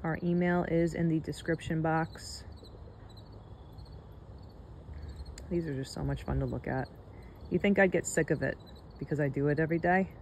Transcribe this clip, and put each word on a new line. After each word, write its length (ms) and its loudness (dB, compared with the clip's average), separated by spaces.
Our 180 0
email 420 4
is 280 4
in 160 2
the 120 4
description 600 -2
box. 640 0
These 140 2
are 100 -2
just 200 -4
so 100 -2
much 200 0
fun 160 2
to 40 2
look 240 -2
at. 180 0
You 100 2
think 200 6
I'd 140 8
get 140 2
sick 240 2
of 120 2
it 160 -2
because 220 -2
I 80 4
do 200 2
it 100 4
every 200 4
day 320 6